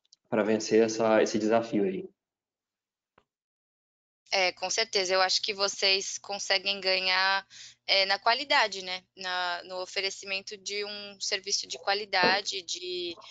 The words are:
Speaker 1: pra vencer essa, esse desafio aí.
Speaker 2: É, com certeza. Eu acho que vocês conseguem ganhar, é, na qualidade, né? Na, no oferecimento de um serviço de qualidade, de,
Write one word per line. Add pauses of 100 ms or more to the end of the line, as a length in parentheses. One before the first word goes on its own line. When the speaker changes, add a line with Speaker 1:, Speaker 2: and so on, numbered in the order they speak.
(300)
Speaker 1:
pra
vencer
essa,
esse
desafio
aí. (2250)
Speaker 2:
É,
com
certeza.
Eu
acho
que
vocês
conseguem
ganhar, (400)
é,
na
qualidade,
né? (140)
Na,
no
oferecimento
de
um
serviço
de
qualidade,
de, (160)